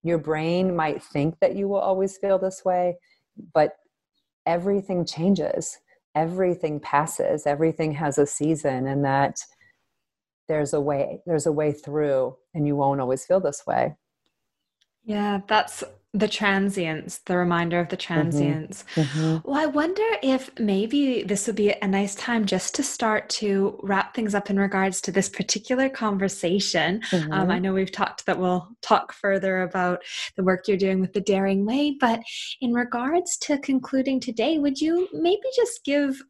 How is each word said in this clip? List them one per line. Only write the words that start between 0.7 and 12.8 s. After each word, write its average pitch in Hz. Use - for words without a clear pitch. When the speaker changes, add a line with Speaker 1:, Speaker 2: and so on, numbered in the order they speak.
Speaker 1:
might 151
think 151
that 190
you 196
will 196
always 190
feel 196
this 185
way, 180
but 151
everything 180
changes, 160
everything 170
passes, -
everything 156
has 143
a 143
season, 147
and 139
that 135
there's 151
a 151
way, 143
there's 165
a 160
way 151
through, 143
and 147
you 143
won't 139